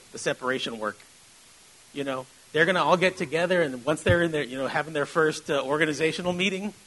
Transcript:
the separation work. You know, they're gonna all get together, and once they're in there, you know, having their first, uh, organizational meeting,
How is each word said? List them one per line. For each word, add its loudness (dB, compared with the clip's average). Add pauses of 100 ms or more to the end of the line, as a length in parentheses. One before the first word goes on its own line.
(120)
the -14
separation -4
work. -6 (960)
You -6
know, -6 (260)
they're 4
gonna 2
all 6
get 2
together, 0
and -2
once 0
they're 4
in 0
there, 0
you -6
know, -2
having -4
their 0
first, 0
uh, 0
organizational 0
meeting, -2 (120)